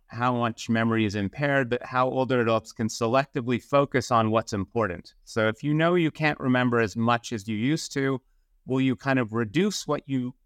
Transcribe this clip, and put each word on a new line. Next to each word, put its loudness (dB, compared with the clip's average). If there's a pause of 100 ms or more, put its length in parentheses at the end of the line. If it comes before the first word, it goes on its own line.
how -2
much -4
memory 2
is -2
impaired, 0
but -2
how 0
older 0
adults 0
can -4
selectively -2
focus 0
on 4
what's 0
important. -4 (100)
So 0
if -4
you 0
know 2
you 2
can't -2
remember 2
as 0
much 0
as -8
you -4
used -2
to, -2 (460)
will 0
you 2
kind 0
of -2
reduce -2
what -4
you -4